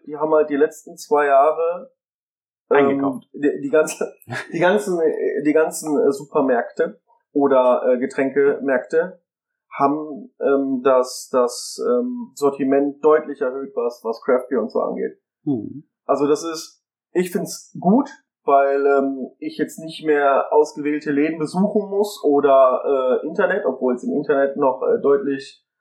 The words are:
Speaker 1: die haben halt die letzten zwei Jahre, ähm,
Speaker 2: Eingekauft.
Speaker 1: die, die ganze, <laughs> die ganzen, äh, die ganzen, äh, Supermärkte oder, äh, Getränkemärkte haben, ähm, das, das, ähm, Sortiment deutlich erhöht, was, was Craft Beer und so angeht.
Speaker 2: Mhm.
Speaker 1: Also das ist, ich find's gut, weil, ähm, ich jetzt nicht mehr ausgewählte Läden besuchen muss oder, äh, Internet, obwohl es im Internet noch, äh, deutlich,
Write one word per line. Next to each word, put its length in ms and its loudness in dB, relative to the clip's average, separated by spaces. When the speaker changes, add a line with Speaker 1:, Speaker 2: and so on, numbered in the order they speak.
Speaker 1:
die 100 -12
haben 160 -2
halt 160 4
die 80 -2
letzten 400 -2
zwei 300 0
Jahre, 640 2
ähm, 60 4
Speaker 2:
Eingekauft. 560 0
Speaker 1:
die, 300 -2
die 80 -6
ganze, 440 0
<laughs> 200 -12
die 80 -6
ganzen, 400 2
äh, 440 -2
die 80 2
ganzen, 480 0
äh, 120 4
Supermärkte 880 -2
oder, 540 2
äh, 120 2
Getränkemärkte 1200 -2
haben, 540 -2
ähm, 440 0
das, 480 2
das, 540 -2
ähm, 480 -2
Sortiment 720 0
deutlich 360 2
erhöht, 340 -6
was, 300 -4
was 180 -6
Craft 260 0
Beer 140 0
und 80 -6
so 100 -2
angeht. 380 -6
Speaker 2:
Mhm. 400 -6
Speaker 1:
Also 200 0
das 160 0
ist, 400 -10
ich 180 0
find's 480 -8
gut, 300 2
weil, 420 2
ähm, 420 0
ich 180 -12
jetzt 200 -6
nicht 280 -12
mehr 460 2
ausgewählte 600 0
Läden 260 0
besuchen 520 -2
muss 340 -4
oder, 1000 4
äh, 40 -8
Internet, 400 -2
obwohl 280 0
es 100 -10
im 120 -4
Internet 400 0
noch, 260 0
äh, 200 2
deutlich, 600 -2